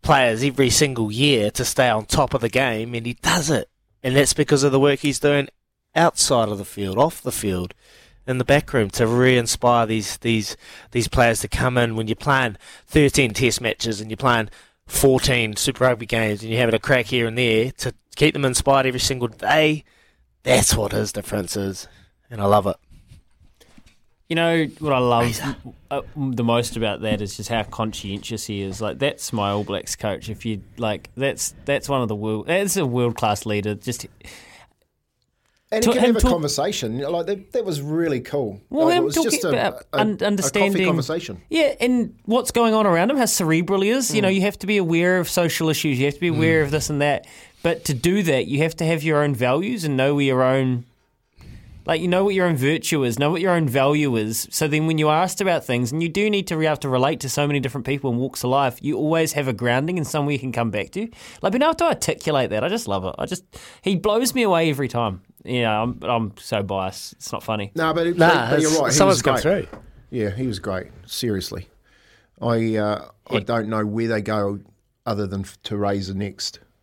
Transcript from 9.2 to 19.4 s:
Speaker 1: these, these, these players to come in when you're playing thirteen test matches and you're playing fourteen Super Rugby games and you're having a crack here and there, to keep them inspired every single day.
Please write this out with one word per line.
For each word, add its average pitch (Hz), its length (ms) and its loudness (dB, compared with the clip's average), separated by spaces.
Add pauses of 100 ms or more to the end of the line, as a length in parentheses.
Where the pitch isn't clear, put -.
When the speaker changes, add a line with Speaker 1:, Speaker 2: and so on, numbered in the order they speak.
Speaker 1:
these, 110 320 -4
these, 113 380 -2 (340)
these 120 180 0
players 117 320 4
to - 80 -6
come 127 300 0
in 117 180 2
when 110 120 -4
you're 110 80 -2
playing 131 400 0 (300)
thirteen 139 460 4
test - 280 0
matches 113 400 -4
and 110 100 -10
you're 110 60 -6
playing 117 320 2 (380)
fourteen 123 680 2
Super 127 280 -2
Rugby 120 220 0
games 107 360 -2
and 110 80 -10
you're 113 100 0
having 113 140 2
a 110 60 2
crack 123 260 2
here 120 200 0
and 113 120 -4
there, 117 340 2
to - 220 -8 (220)
keep 151 160 4
them 143 120 -2
inspired 135 420 2
every 127 140 -2
single 123 280 -2
day. 151 560 0 (580)